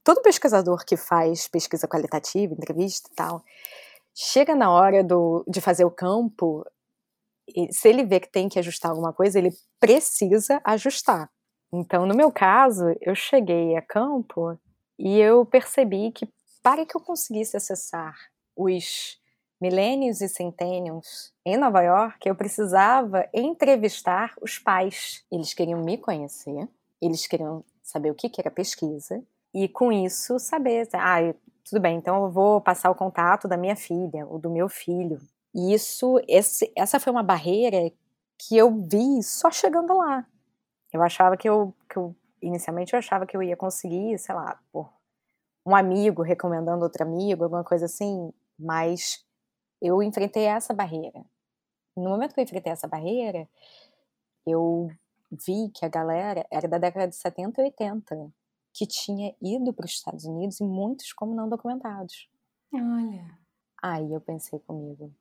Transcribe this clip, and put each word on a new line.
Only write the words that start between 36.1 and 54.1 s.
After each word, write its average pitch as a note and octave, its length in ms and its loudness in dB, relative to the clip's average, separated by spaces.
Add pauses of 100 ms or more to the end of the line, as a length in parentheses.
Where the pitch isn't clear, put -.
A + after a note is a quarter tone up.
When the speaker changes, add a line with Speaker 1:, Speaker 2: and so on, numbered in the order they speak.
Speaker 1:
esse, G3 480 2
essa G#3+ 240 0
foi C4+ 120 -2
uma A#3+ 120 0
barreira F3+ 680 2 (460)
que - 200 -4
eu A3+ 140 10 (100)
vi G#3+ 420 0
só - 260 0
chegando E4+ 460 0
lá. C#4+ 300 -2 (680)
Eu D#3+ 80 0
achava F#3 340 4
que G3+ 120 -4
eu, G#3 260 2 (160)
que - 80 -12
eu, F3 180 -6 (260)
inicialmente F3 520 -6
eu B3 60 0
achava G3 260 -4
que - 100 -8
eu F#3+ 80 -4
ia F3 140 -4
conseguir, F#3+ 600 -6
sei - 160 -10
lá, - 240 -10 (120)
por D#3 180 -10 (760)
um F#3+ 100 4
amigo F#3+ 460 2
recomendando E3+ 600 -4
outro E3 200 -4
amigo, E3+ 400 -4
alguma E3+ 200 -4
coisa E3+ 220 -2
assim, F#3 460 -8 (260)
mas E3 680 -6 (560)
eu F#3 200 2
enfrentei G#3 420 -4
essa G#3+ 300 -2
barreira. E3 520 -8 (680)
No F3+ 140 -6
momento A3+ 240 -4
que - 60 -4
eu B3+ 40 -2
enfrentei F3+ 280 -8
essa E3 160 -10
barreira, F3 600 -6 (960)